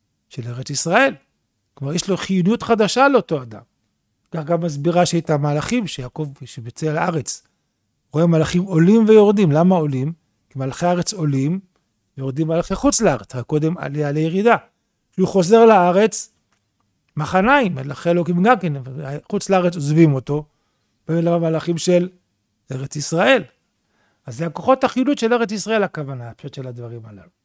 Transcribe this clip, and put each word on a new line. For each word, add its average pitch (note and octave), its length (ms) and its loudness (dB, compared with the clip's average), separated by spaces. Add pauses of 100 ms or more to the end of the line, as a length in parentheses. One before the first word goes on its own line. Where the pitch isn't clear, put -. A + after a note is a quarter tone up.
(300)
של A#2 180 -12
ארץ A#2+ 220 -10
ישראל. E3 460 0 (580)
כלומר, C#3 200 -8
יש F3 160 -6
לו F#3 80 0
חיוניות F#3+ 460 0
חדשה A3+ 440 2
לאותו G3+ 340 0
אדם. A2 200 -16 (680)
כך D#3+ 140 -8
גם E3 160 0
מסבירה E3+ 440 0
שהייתה E3 320 -2
מלאכים, D3 500 -2
שיעקב, C#3 400 -10 (180)
שבצא A#2+ 480 -8
לארץ, E3 540 -4 (640)
רואה E3 160 2
מלאכים E3+ 360 2
עולים G3 440 4
ויורדים. G#3 440 6
למה F3 240 4
עולים? D3 380 -2 (360)
כי C3+ 100 -12
מלאכי C3+ 260 -6
הארץ F3 280 -2
עולים, D3+ 460 -2 (580)
ויורדים C3+ 300 -4
מלאכי E3 280 -2
חוץ C4 260 2
לארץ, D#3 340 0
קודם D#3 420 -2
עלייה C#3+ 340 -6
לירידה. F3 440 2 (560)
כשהוא F#3 160 0
חוזר G3+ 380 6
לארץ, G3 680 4 (840)
מחניים, G3 580 2
מלאכי C#3 340 -6
אלוקים F3 340 0
גם A#3 160 4
כן, E3 140 -4 (580)
חוץ G3+ 180 -6
לארץ F3+ 260 2
עוזבים D3+ 380 4
אותו, C#3+ 320 -4 (640)
באים E3 120 -2
אליו E3+ 160 0
המלאכים E3 420 -2
של F3 320 2 (600)
ארץ C3+ 240 -10
ישראל. F#3 480 0 (840)
אז A2+ 120 -14
זה D#3+ 80 -6
הכוחות B3+ 380 0
החילוץ C4 360 -2
של A3+ 140 0
ארץ A3+ 180 -2
ישראל, G#3 320 -2
הכוונה, C3+ 460 -10
הפשט - 240 -16
של C3 140 -12
הדברים A#2+ 380 -14
הללו. G2 240 -20 (160)